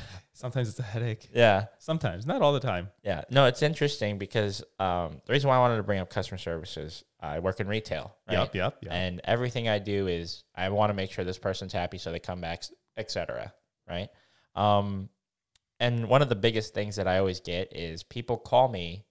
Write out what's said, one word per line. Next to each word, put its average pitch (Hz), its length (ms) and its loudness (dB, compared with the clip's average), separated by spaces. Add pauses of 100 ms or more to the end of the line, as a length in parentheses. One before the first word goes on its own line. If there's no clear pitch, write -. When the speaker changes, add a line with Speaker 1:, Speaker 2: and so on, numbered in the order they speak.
(340)
Speaker 1:
Sometimes 123 360 -4
it's - 80 -10
a 127 60 -6
headache. 110 500 -6
Speaker 2:
Yeah. 110 320 8 (140)
Speaker 1:
Sometimes. 123 480 -2
Not 233 160 0
all 143 100 6
the 139 60 0
time. 98 300 -2 (140)
Speaker 2:
Yeah. 90 280 -2
No, 135 140 8
it's 120 180 4
interesting 110 560 0
because, 101 440 -2 (140)
um, 87 480 0
the - 80 0
reason 139 160 2
why 131 60 6
I 127 40 6
wanted 123 180 6
to 104 60 0
bring 98 160 0
up 90 120 -6
customer 95 260 -4
service 82 400 -6
is 78 260 -10 (160)
I 78 200 -6
work 92 200 -2
in 98 80 -4
retail, 101 480 -6 (120)
right? - 100 -2
Speaker 1:
Yep, - 180 0
yep, 98 280 -2
yep. - 100 -10
Speaker 2:
And 90 300 -2
everything 120 440 0
I 104 120 2
do 101 260 -2
is 85 380 -4 (120)
I 92 140 -2
wanna 104 240 2
make 95 180 -4
sure 95 140 -6
this 92 140 -6
person's 95 340 -4
happy 90 240 -4
so 85 140 -8
they 82 80 -6
come 90 220 -8
back, 85 180 -6
s-, - 120 -14 (240)
et 110 140 -8
cetera, - 420 -6 (380)
right? 87 200 -6 (440)
Um, 101 560 2 (680)
and 120 280 0
one 127 140 6
of 139 80 2
the 120 60 2
biggest 110 400 0
things 104 220 -4
that 95 100 0
I 92 100 4
always 95 220 2
get 90 360 -6
is 82 280 -8
people 120 340 -6
call 127 300 4
me 92 440 -8